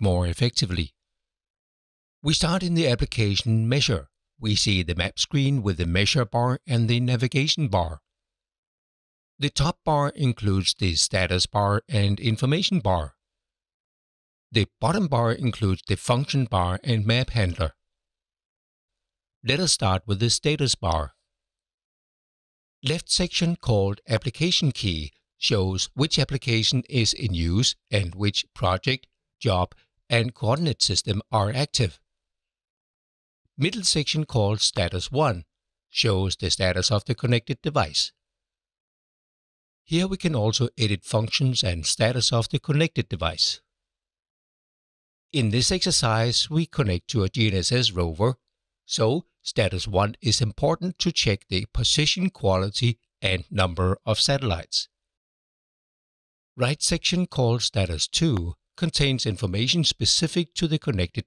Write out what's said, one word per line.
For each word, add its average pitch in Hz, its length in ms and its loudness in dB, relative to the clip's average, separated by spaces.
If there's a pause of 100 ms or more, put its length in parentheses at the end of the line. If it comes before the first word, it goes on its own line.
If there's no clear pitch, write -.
more 90 260 2
effectively. 87 680 -2 (1300)
We 151 100 2
start 175 300 0
in 170 100 0
the 165 140 4
application 113 800 0
measure. 117 400 0 (320)
We 107 160 0
see 95 260 2
the 82 140 -2
map 87 240 -4
screen 139 420 0
with 95 140 0
the 87 100 -2
measure 98 380 2
bar 123 420 -2
and 117 220 2
the 120 100 2
navigation 127 680 0
bar. 85 320 -2 (1400)
The 143 120 0
top 160 340 0
bar 143 240 2
includes 104 680 0
the 90 200 0
status 90 500 2
bar 104 420 2
and 101 300 2
information 147 640 0
bar. 90 340 0 (1400)
The 104 160 2 (140)
bottom 175 260 0
bar 117 240 0
includes 107 560 -2
the 98 100 0
function 127 500 -2
bar 92 360 0
and 110 240 0
map 120 240 0
handler. 90 440 -2 (1700)
Let 123 160 0
us 175 100 0
start 95 340 0
with 98 140 -2
the 117 120 2
status 147 440 0
bar. 80 380 -2 (1700)
Left 156 280 -4
section 170 460 0
called 101 520 0
application 139 640 0
key 80 400 -4 (240)
shows 95 580 0
which 147 240 0
application 123 680 0
is 120 240 2
in 95 220 -2
use 85 420 2 (140)
and 95 240 -2
which 101 400 -2
project, 95 520 -2 (320)
job, 90 360 0 (340)
and 117 260 2
coordinate 139 480 0
system 98 380 -2 (100)
are 107 240 0
active. 127 460 -2 (1600)
Middle 190 240 -2
section 151 420 -2
called 104 380 0
status 90 500 -2
one 123 320 0 (460)
shows 95 460 0
the 95 120 -4
status 92 420 0
of 104 140 0
the 123 100 -4
connected 120 460 -2
device. 127 520 -2 (1700)
Here 170 220 0
we 190 100 -4
can 165 180 -2
also 113 340 2 (100)
edit 104 260 0
functions 117 580 0
and 87 220 -2
status 120 480 0
of 117 160 0
the 151 100 -2
connected 156 520 0
device. - 500 -2 (1700)
In 120 160 2
this 120 200 0
exercise, 120 800 0
we 156 160 0
connect 98 440 -2
to 104 160 0
a 95 40 -2
G 110 200 0
N 95 100 0
S 87 140 0
S 123 180 2
rover, 90 460 0 (500)
so 127 400 0 (160)
status 98 460 -2
one 101 320 0
is 110 220 0
important 160 560 -2
to - 120 0
check - 380 -2
the 98 240 -2
position 156 560 0
quality 101 680 0 (240)
and 92 280 -2
number 92 540 0
of 110 160 0
satellites. 120 680 -2 (1700)
Right 123 260 -2
section 175 440 0
called 120 360 0
status 87 440 -2
two 101 480 0 (220)
contains 139 500 0
information 110 580 0
specific - 720 0
to 170 140 -2
the 151 100 0
connected 101 480 -4